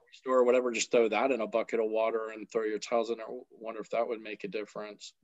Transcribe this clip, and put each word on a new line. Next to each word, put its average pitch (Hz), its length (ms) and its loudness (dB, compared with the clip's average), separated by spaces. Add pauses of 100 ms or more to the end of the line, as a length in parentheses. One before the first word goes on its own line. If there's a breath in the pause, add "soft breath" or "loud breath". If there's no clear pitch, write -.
restore 131 300 0
or 123 60 8
whatever, 123 260 4
just 110 200 -4
throw 117 180 6
that 113 240 2
in 117 80 -2
a 107 60 -2
bucket 113 340 -2
of 110 100 0
water 110 400 -2
and 107 200 -14
throw 113 120 0
your 107 160 -2
towels 117 320 -2
in 113 80 -4
there. 113 80 -12
I 123 140 -10 (100)
wonder 110 300 -10
if 95 100 -12
that 117 160 0
would 113 160 -4
make 107 220 -10
a 101 40 -6
difference. 107 640 -10 (120)